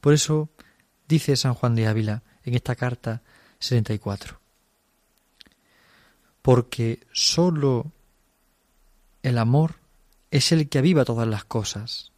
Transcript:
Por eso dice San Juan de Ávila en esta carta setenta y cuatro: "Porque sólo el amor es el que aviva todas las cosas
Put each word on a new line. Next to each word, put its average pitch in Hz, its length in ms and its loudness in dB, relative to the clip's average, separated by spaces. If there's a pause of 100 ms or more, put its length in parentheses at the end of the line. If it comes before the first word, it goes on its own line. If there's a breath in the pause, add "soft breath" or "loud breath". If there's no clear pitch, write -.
Por 143 140 4
eso 156 340 -2 (580 soft breath)
dice 147 280 2
San 127 180 -2
Juan 120 220 0
de 113 100 2
Ávila 107 380 -2 (200 soft breath)
en 120 120 -4
esta 120 200 -4
carta 120 460 -6 (380 soft breath)
setenta 117 340 0
y 104 60 -4
cuatro: - 400 -10 (2000 soft breath)
"Porque 117 720 0
sólo 147 800 0 (1300)
el 123 160 -2
amor 131 380 2 (560)
es 143 200 2
el 156 180 2
que 143 100 0
aviva 147 260 4
todas 117 220 -2
las 107 160 -4
cosas - 760 -8